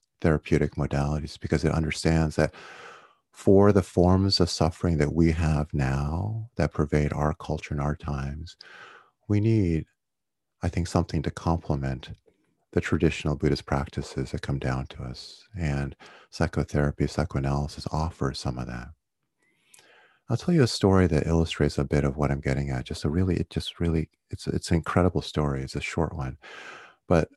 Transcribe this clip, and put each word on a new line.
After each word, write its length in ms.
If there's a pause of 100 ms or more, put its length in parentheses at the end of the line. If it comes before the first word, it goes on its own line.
(220)
therapeutic 540
modalities, 640
because 240
it 80
understands 640
that 180 (800)
for 400
the 100
forms 580
of 100
suffering 480
that 160
we 180
have 420
now 840
that 160
pervade 400
our 200
culture 400
and 80
our 140
times, 600 (680)
we 120
need, 460 (760)
I 80
think, 180
something 340
to 100
complement 800 (600)
the 100
traditional 540
Buddhist 300
practices 680
that 100
come 180
down 280
to 160
us. 440 (100)
And 380 (340)
psychotherapy, 800
psychoanalysis 840
offers 480
some 180
of 100
that. 220 (1400)
I'll 80
tell 160
you 80
a 60
story 400
that 180
illustrates 540
a 40
bit 200
of 140
what 120
I'm 120
getting 280
at. 160
Just 180
a 60
really, 280
it 120
just 300
really, 300 (200)
it's, 180
it's 220
an 80
incredible 460
story. 400
It's 120
a 60
short 340
one, 220 (720)
but, 280